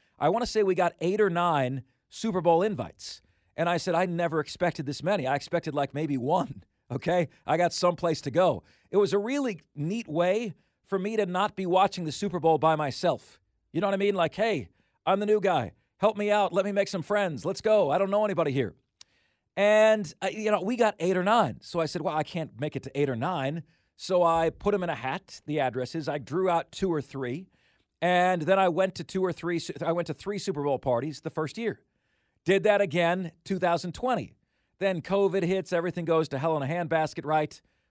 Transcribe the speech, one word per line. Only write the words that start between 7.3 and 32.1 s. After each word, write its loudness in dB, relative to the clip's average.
I 0
got 2
someplace 0
to -8
go. 2
It 2
was 4
a 4
really -2
neat -4
way 0
for -4
me -4
to 2
not 0
be -4
watching 2
the -4
Super -4
Bowl 4
by 4
myself. -2
You -4
know 0
what 0
I 0
mean? 2
Like, 0
"Hey, -2
I'm 4
the -2
new 4
guy. 0
Help 2
me 0
out. 2
Let 2
me -4
make 0
some -6
friends. -2
Let's -4
go. 4
I 2
don't 0
know 0
anybody 0
here." -2
And, 4
uh, 0
you -2
know, 2
we -2
got 4
eight 2
or 0
nine. 2
So -4
I 2
said, -6
"Well, -2
I 0
can't -8
make -6
it -10
to -12
eight 2
or -2
nine." -4
So 2
I 4
put -2
'em 0
in -2
a -2
hat, -8
the -2
addresses. -2
I -2
drew -2
out 0
two -2
or -2
three. -8
And 2
then 4
I 4
went 0
to -10
two -4
or 0
three, -4
I 0
went -2
to -6
three -6
Super -4
Bowl 0
parties -2
the -8
first -6
year. -4